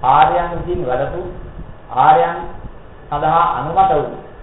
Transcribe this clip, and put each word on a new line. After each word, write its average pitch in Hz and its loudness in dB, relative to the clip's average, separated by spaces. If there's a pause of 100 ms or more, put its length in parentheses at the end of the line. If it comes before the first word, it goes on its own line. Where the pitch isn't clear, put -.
ආර්යයන් 156 4
විසින් 170 -4
වැඩපු, 139 -2 (720)
ආර්යයන් 156 4 (680)
සඳහා 156 2 (100)
අනුමත 156 2
වූ - -2 (120)